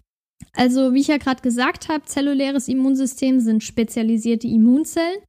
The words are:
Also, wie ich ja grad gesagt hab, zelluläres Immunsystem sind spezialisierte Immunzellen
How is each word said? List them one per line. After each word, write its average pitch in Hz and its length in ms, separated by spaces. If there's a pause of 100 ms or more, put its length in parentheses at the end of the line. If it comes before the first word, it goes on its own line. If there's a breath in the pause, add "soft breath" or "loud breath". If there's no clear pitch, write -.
(560)
Also, 254 380
wie 269 60
ich 277 80
ja 302 100
grad 262 240
gesagt 254 480
hab, 302 180
zelluläres 277 600
Immunsystem 262 720
sind 220 240
spezialisierte 226 840
Immunzellen 311 800